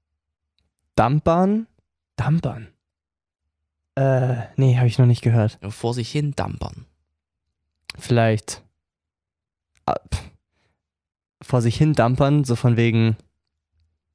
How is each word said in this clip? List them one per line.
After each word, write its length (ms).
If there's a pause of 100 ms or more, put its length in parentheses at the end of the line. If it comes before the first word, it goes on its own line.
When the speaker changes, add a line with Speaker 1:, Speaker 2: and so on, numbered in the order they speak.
(960)
Speaker 1:
Dampern? 720 (500)
Dampern. 520 (1300)
Äh, 400 (200)
nee, 220
hab 80
ich 120
noch 80
nicht 160
gehört. 400
Speaker 2:
Ja, 80
vor 240
sich 160
hin 260
dampern. 500 (1120)
Speaker 1:
Vielleicht. 640 (1200)
Ah, 100 (160)
pff. 100 (1200)
Vor 200
sich 140
hin 160
dampern, 520
so 120
von 200
wegen 400 (1000)